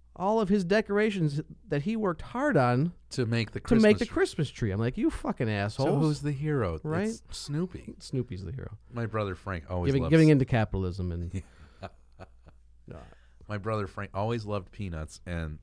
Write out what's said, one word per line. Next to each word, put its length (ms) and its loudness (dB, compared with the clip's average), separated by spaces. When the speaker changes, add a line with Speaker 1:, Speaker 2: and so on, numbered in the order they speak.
Speaker 1:
all 260 0
of 80 0
his 160 4
decorations 760 2
that 140 0
he 120 -2
worked 260 -2
hard 360 2
on 340 4
Speaker 2:
To 140 -2
make 260 0
the 100 -8
Speaker 1:
to 140 4
make 240 8
the 60 -2
Speaker 2:
Christmas 40 -2
tree. 40 -12
Speaker 1:
Christmas 360 0
tree. 220 -4
I'm 80 -2
like, 180 -2
"You 120 0
fucking 380 -4
Speaker 2:
So 60 0
Speaker 1:
assholes." 500 0
Speaker 2:
who's 180 0
the 120 -2
hero? 420 -2
It's 80 -8
Speaker 1:
Right? 300 -2
Speaker 2:
Snoopy. 680 -6
Speaker 1:
Snoopy's 440 -6
the 80 -8
hero. 260 -12
Speaker 2:
My 140 -6
brother 280 -2
Frank 360 -8
always 220 0
Speaker 1:
Giving, 120 2
Speaker 2:
loves 80 0
Speaker 1:
giving 160 10
into 160 8
capitalism 720 -2
and 200 -6
Speaker 2:
<laughs> 480 -14
Yeah. 60 -12
Speaker 1:
No. 100 -14
Speaker 2:
My 120 -6
brother 280 -2
Frank 260 -10
always 320 -2
loved 280 -6
Peanuts, 520 -8
and 380 -6